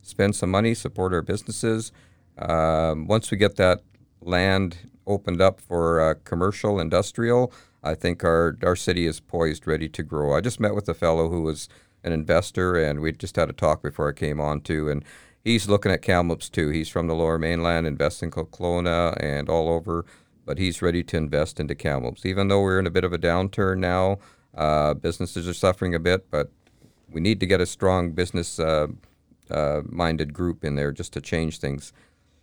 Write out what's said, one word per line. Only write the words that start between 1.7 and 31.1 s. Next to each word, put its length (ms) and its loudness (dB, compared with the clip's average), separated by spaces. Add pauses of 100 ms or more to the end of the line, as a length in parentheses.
Um, 680 0
once 220 0
we 60 -2
get 200 2
that 260 4 (380)
land 560 0 (300)
opened 340 -2
up 200 4
for, 400 2
uh, 140 4 (100)
commercial, 560 -2
industrial, 720 0 (300)
I 120 -2
think 300 -2
our, 380 4
our 120 4
city 320 0
is 140 -4
poised, 460 -2
ready 240 0
to 120 -10
grow. 320 -2
I 60 2
just 180 -4
met 160 0
with 140 -4
a 60 -2
fellow 340 2
who 140 -2
was 260 -6 (340)
an 100 -4
investor, 640 0
and 240 0
we 120 -2
just 240 -8
had 140 2
a 20 -8
talk 300 0
before 260 -2
I 40 -2
came 280 -4
on 220 -2
too, 260 -2
and 160 -2 (380)
he's 260 0
looking 240 2
at 80 0
Kamloops 480 2
too. 220 0
He's 180 -2
from 180 -2
the 80 0
Lower 240 0
Mainland, 480 0
invests 360 -2
in 80 -4
Kelowna 920 0
and 280 -2
all 180 2
over, 380 -2 (400)
but 100 -4
he's 240 -2
ready 240 0
to 140 -4
invest 420 -2
into 140 -4
Kamloops. 500 -4
Even 240 0
though 140 4
we're 160 2
in 80 2
a 40 0
bit 140 2
of 80 -2
a 60 -2
downturn 640 0
now, 380 2 (360)
uh, 400 2
businesses 520 -4
are 80 -4
suffering 400 0
a 40 0
bit, 320 0
but 200 -2 (600)
we 100 -6
need 200 0
to 60 0
get 140 2
a 60 2
strong 460 0
business, 460 -4
uh, 280 2 (640)
uh, 340 0
minded 480 -2
group 320 -4
in 120 -2
there 160 -2
just 200 -10